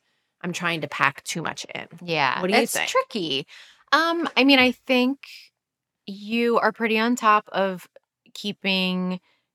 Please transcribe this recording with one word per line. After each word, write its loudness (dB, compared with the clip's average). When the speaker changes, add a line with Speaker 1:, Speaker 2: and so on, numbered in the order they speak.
Speaker 1:
I'm -6
trying -4
to -8
pack -2
too -8
much -8
in? -10
Speaker 2:
Yeah, 0
Speaker 1:
What -2
do 0
you 4
Speaker 2:
it's -4
Speaker 1:
think? -2
Speaker 2:
tricky. -4
Um, 0
I 4
mean, 8
I 6
think 0
you 0
are 2
pretty 0
on 2
top 2
of -2
keeping -2